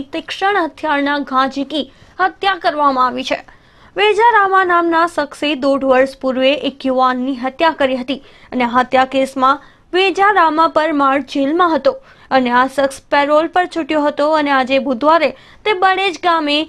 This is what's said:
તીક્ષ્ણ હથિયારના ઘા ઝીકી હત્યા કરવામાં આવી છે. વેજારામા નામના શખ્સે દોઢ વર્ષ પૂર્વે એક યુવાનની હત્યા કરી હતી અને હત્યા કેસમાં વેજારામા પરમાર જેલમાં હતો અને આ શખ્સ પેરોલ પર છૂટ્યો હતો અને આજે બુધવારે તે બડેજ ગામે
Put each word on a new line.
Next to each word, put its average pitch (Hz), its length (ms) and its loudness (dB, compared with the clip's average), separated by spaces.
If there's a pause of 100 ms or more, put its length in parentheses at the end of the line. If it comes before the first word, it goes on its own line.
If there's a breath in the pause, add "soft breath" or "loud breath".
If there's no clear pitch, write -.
(120)
તીક્ષ્ણ 381 520 -4
હથિયારના 285 600 -2
ઘા 262 240 -2
ઝીકી 269 380 -6 (340 soft breath)
હત્યા 381 380 -2
કરવામાં 285 480 0
આવી 254 240 -4
છે. - 120 -4 (540 soft breath)
વેજારામા 403 680 4
નામના 339 420 2
શખ્સે 294 480 -4
દોઢ 269 300 0
વર્ષ 269 340 2
પૂર્વે 262 320 0
એક 285 360 -4
યુવાનની 254 480 0
હત્યા 262 440 -2
કરી 262 180 0
હતી 254 220 -6 (340 loud breath)
અને 247 140 -2
હત્યા 254 400 2
કેસમાં 269 560 0 (300 soft breath)
વેજારામા 370 760 2
પરમાર 294 480 0 (160)
જેલમાં 320 400 0
હતો 285 200 0 (380 soft breath)
અને 254 200 0
આ 247 160 2
શખ્સ 269 340 -2 (100)
પેરોલ 302 380 2
પર 359 180 0
છૂટ્યો 311 360 -2
હતો 294 300 0
અને 294 180 0
આજે 269 280 2
બુધવારે 285 520 0 (340 loud breath)
તે 427 100 0
બડેજ 381 480 0
ગામે 311 360 0 (100)